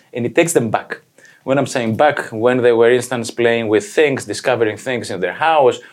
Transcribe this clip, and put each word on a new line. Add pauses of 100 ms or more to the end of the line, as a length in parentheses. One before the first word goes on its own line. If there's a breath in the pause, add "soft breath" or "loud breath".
(140 soft breath)
And
it
takes
them
back. (440 soft breath)
When
I'm
saying
back, (120)
when
they
were,
instance,
playing
with
things,
discovering
things
in
their
house (140 loud breath)